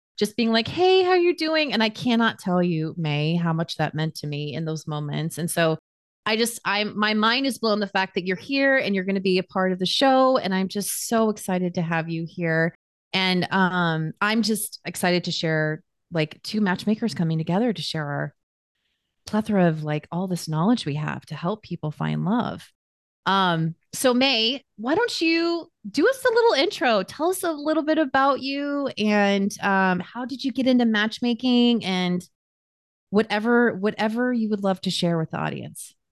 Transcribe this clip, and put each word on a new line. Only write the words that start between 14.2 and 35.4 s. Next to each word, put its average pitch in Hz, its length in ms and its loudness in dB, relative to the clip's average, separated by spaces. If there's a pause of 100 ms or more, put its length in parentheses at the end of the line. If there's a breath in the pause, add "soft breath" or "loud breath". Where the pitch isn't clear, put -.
I'm 220 220 2
just 214 420 -4
excited 180 380 0
to 175 80 -4
share, 156 520 -2 (280)
like, 156 320 -2
two 214 180 -4
matchmakers 208 540 0
coming 160 240 0
together 190 340 0
to 165 80 -10
share 156 240 -6
our 143 300 -6 (880)
plethora 214 420 2
of, 156 160 -2
like, 151 280 -4
all 180 160 -4
this 180 200 -6
knowledge 165 380 0
we 143 100 -4
have 151 300 -6
to 156 100 -12
help 190 280 -6
people 156 280 -8
find 151 320 -4
love. 180 460 -4 (560)
Um, 175 500 0 (180)
so 254 200 0
May, 254 480 0 (140)
why 240 200 -2
don't 453 260 0
you 330 500 0 (180)
do 302 180 2
us 523 180 0
a 494 80 4
little 453 200 4
intro? 269 500 2
Tell 311 260 -4
us 381 140 -4
a 339 80 -2
little 302 320 0
bit 302 140 2
about 269 440 2
you 285 560 -4
and, 202 640 2
um, 190 400 2
how 240 240 -10
did 247 180 -8
you 269 80 -2
get 254 160 -2
into 247 180 4
matchmaking 240 1000 2
and 180 360 0 (920)
whatever, 220 640 2
whatever 220 600 -2
you 220 160 0
would 208 140 -2
love 190 180 0
to 190 80 -2
share 170 280 0
with 160 140 -2
the - 60 -6
audience. - 580 -8 (160)